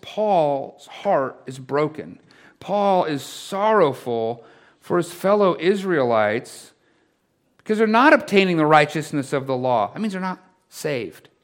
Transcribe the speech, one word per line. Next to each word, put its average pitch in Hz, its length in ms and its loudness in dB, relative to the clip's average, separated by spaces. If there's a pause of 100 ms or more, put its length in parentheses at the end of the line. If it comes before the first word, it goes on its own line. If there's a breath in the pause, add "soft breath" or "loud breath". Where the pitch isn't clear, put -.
Paul's 165 840 -2
heart 151 580 -2
is 135 140 -14
broken. 139 600 -4 (420 soft breath)
Paul 196 440 2
is 143 180 -4
sorrowful 131 1200 -2 (380 soft breath)
for - 160 -4
his 170 160 -2
fellow 196 480 2
Israelites 135 1120 0 (840)
because 214 200 -4
they're 226 80 4
not 240 260 4
obtaining 190 440 2
the 156 100 4
righteousness 151 680 2
of 131 140 -2
the 131 100 -2
law. 123 360 0
That 180 80 -12
means 214 120 -4
they're 185 80 -8
not 185 200 -8 (280)
saved. 120 600 -8 (160)